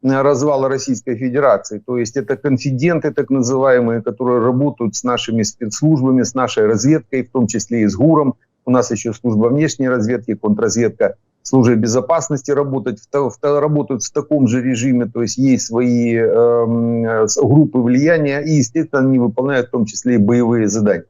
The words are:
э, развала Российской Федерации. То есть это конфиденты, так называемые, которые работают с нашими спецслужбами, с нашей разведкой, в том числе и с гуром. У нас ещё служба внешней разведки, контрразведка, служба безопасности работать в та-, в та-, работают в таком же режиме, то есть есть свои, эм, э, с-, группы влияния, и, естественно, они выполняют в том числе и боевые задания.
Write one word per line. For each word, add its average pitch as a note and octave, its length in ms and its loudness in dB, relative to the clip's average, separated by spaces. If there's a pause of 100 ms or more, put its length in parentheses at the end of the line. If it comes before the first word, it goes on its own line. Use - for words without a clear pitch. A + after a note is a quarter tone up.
э, C3+ 160 2
развала C3+ 480 2
Российской C3 460 -4
Федерации. A#2+ 720 0
То B2 120 -4
есть A#2+ 200 -4
это C3+ 200 -4
конфиденты, C#3+ 720 -2
так C3+ 180 -4
называемые, B2 720 2
которые B2 380 -2
работают B2 560 0
с - 80 -10
нашими A2+ 400 -2
спецслужбами, C3 800 0
с G#2 100 -6
нашей B2+ 320 0
разведкой, B2+ 580 0
в - 80 -14
том B2 160 0
числе A#2 340 -4
и G#2+ 60 2
с F#2+ 80 -2
гуром. C#3+ 400 2 (300)
У B2+ 60 -2
нас B2 200 2
ещё A2 220 -6
служба A2 340 0
внешней C3+ 420 0
разведки, A#2 460 -2
контрразведка, G#2+ 800 -2 (280)
служба B2 320 2
безопасности C3 760 -2
работать C3+ 480 -2
в - 80 -20
та-, C#3 220 -2
в - 80 -14
та-, D3 220 0
работают C#3+ 440 -2
в - 80 -12
таком C#3+ 360 0
же B2 140 0
режиме, B2 440 0
то A#2 160 -6
есть A2 160 -4
есть B2+ 300 2
свои, A#2+ 480 0
эм, A#2 880 2
э, A2+ 220 0
с-, - 140 -2
группы C3+ 380 4
влияния, C#3 600 2
и, D3+ 120 -4
естественно, D3+ 500 -2
они C3 180 2
выполняют B2 480 -2
в - 40 -14
том A#2+ 140 0
числе B2 300 -2
и - 20 2
боевые A#2 500 2
задания. G2+ 420 0